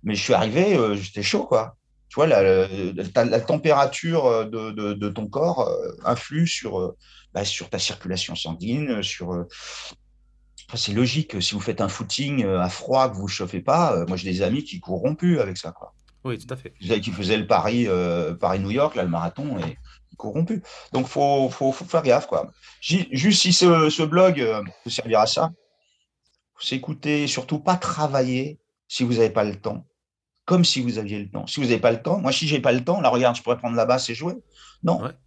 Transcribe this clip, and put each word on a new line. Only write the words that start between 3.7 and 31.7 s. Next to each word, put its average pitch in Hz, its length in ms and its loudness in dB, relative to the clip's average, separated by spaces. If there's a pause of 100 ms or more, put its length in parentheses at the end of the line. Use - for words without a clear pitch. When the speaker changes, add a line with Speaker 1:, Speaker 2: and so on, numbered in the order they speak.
Speaker 1:
euh, 113 180 4
de, 110 280 -6
de, 104 220 -4
de 104 160 -4
ton 104 180 -8
corps, 147 400 0
euh, - 240 -4 (120)
influe 147 420 0
sur, 95 340 -4
euh, 92 160 -4 (380)
bah, 101 100 -2
sur 90 240 -6
ta 101 100 -6
circulation 90 560 -6
sanguine, 104 560 -6
euh, 107 120 -4
sur, 90 320 -6
euh, 87 120 -6 (1200)
enfin, - 80 -10
c'est 104 160 -4
logique, 120 500 0
si - 120 -2
vous 101 60 -4
faites 107 220 -4
un 98 60 0
footing, 135 560 -2
euh, 95 140 0
à 90 120 0
froid, 131 400 2
que 101 60 -10
vous 98 120 -6
chauffez 95 320 -6
pas, 151 320 2
euh, 85 160 0
moi, 92 80 -2
j'ai 92 140 -6
des 90 120 -2
amis 120 220 0
qui 185 160 -12
courront 107 340 -4
plus 170 260 2
avec 95 180 -8
ça, 85 140 -12
quoi. - 220 -20 (300)
Speaker 2:
Oui, 120 140 -6
tout 117 140 -12
à 127 40 -8
fait. - 240 -18
Speaker 1:
Vous 90 80 -10
savez, 107 120 2
qui - 100 -6
faisaient 98 280 0
le 107 80 -4
Paris, 110 400 2
euh, 90 480 0
Paris-New 95 360 -2
York, 143 240 0
là, 110 80 -2
le 90 60 0
marathon, 85 500 -4
et 82 200 -6 (340)
ils - 40 -20
courront 110 280 -4
plus. 185 180 -4 (300)
Donc, 131 140 -2
faut, 139 420 2
faut, 135 240 0
faut 175 140 -8
faire 165 160 0
gaffe, 135 240 4
quoi. - 260 -4 (300)
J-, 180 280 0
juste 180 300 4
si 180 140 4
ce, 165 340 6
ce 156 140 0
blog, 175 380 4
euh, 110 220 0 (220)
peut 117 60 -8
servir 110 300 2
à 110 60 6
ça, 160 240 0 (1040)
faut - 120 -10
s'écouter, 147 600 -2
surtout 147 320 -4
pas 180 180 0
travailler 139 840 -2 (280)
si - 160 -4
vous 120 160 2
avez 113 120 4
pas 104 120 0
le 101 140 -2
temps, 104 300 -8 (580)
comme 180 200 4
si 135 160 0
vous 120 180 -2
aviez 104 200 -6
le 101 100 -8
temps. 104 200 -10
Si - 100 -8
vous 131 80 0
avez 117 140 2